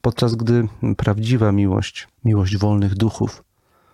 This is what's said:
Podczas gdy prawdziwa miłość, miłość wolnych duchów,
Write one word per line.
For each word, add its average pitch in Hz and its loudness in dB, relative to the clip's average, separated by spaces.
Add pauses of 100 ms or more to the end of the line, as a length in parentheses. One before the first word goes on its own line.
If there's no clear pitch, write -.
Podczas 117 0
gdy 113 0 (300)
prawdziwa 110 0
miłość, 101 0 (180)
miłość 101 2
wolnych 101 2
duchów, 107 -4 (500)